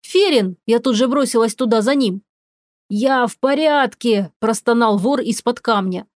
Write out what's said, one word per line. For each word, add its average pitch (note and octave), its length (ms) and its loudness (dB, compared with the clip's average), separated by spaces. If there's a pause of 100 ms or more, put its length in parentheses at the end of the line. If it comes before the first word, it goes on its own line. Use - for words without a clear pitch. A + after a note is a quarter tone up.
«Ферин!» C4+ 640 0
Я A#3 140 2
тут A#3+ 160 0
же B3 120 2
бросилась A#3+ 480 0
туда A3+ 260 0
за B3 140 0
ним. G3+ 280 -2 (680)
«Я B3 380 0
в - 120 -10
порядке!» C4+ 1000 0
простонал A3+ 580 0
вор B3 240 0
из-под A#3+ 380 -4
камня. F#3+ 480 -4 (120)